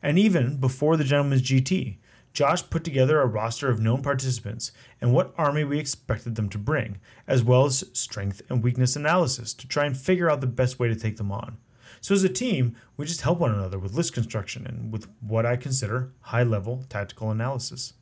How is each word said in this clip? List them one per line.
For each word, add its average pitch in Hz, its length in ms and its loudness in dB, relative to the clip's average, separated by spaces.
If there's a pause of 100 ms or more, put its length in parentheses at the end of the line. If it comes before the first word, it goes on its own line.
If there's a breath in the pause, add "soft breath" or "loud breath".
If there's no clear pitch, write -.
and 151 160 4
even 156 380 4
before 143 400 2
the 151 80 2
Gentleman's 139 360 2
G 131 200 2
T, 135 380 -2 (320 soft breath)
Josh 151 380 2
put 156 140 -2
together 135 360 4
a 139 60 4
roster 113 440 -2
of 110 100 2
known 113 240 2
participants 127 680 -4 (300 loud breath)
and 123 100 4
what 180 240 2
army 151 280 2
we 143 160 -2
expected 117 560 -6
them 107 140 -2
to 101 100 -8
bring, 110 400 -2 (280 loud breath)
as 127 160 4
well 127 220 6
as 135 260 0
strength - 580 -6
and 127 120 0
weakness 127 340 0
analysis 147 600 0
to - 120 -18
try 147 180 0
and 135 120 -2
figure 175 320 2
out 147 100 2
the 135 80 -2
best 127 300 0
way 123 100 0
to 113 80 2
take 110 220 -4
them 101 140 -4
on. 107 260 -10 (440 loud breath)
So - 120 0
as 196 100 4
a 190 60 4
team, 143 460 0 (200 loud breath)
we 147 120 -8
just 165 140 -6
help 170 180 0
one 139 120 2
another 98 280 -2
with 95 160 -6
list 165 180 -2
construction - 540 -6
and 113 260 -8
with 107 140 -8 (140)
what 113 240 0
I 123 120 0
consider 127 640 -4
high-level 117 680 -2
tactical 104 440 -6
analysis. 120 720 -6